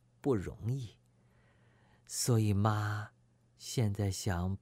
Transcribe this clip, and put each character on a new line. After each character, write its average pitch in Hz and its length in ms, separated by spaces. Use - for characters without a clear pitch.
不 139 120
容 98 380
易， 131 240
所 - 320
以 107 140
妈 107 580
现 107 360
在 101 160
想 92 520